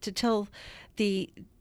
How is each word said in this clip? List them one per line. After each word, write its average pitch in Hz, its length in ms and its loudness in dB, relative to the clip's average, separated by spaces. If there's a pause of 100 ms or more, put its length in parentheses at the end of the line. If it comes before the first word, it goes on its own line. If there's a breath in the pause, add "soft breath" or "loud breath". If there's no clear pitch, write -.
to - 100 -4
tell 208 380 2 (480 loud breath)
the, 196 340 2 (300)